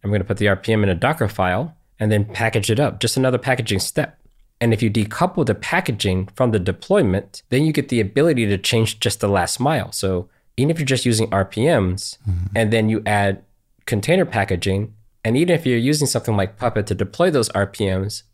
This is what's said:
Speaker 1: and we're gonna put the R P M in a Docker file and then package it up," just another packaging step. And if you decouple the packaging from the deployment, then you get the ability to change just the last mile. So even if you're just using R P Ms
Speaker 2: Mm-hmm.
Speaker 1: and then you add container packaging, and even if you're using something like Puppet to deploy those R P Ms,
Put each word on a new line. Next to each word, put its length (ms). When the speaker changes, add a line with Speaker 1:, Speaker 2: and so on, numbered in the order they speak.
Speaker 1:
and 100
we're 60
gonna 140
put 60
the 100
R 80
P 160
M 120
in 60
a 40
Docker 340
file 460
and 140
then 120
package 460
it 100
up," 200
just 160
another 220
packaging 420
step. 380
And 120
if 100
you 80
decouple 540
the 120
packaging 800
from 160
the 80
deployment, 920
then 140
you 80
get 160
the 120
ability 460
to 120
change 420
just 200
the 80
last 300
mile. 320
So 380
even 140
if 80
you're 80
just 200
using 260
R 120
P 220
Ms 520
Speaker 2:
Mm-hmm. 180
Speaker 1:
and 160
then 160
you 180
add 360
container 380
packaging, 680
and 120
even 180
if 120
you're 120
using 280
something 300
like 220
Puppet 300
to 60
deploy 360
those 200
R 160
P 200
Ms, 360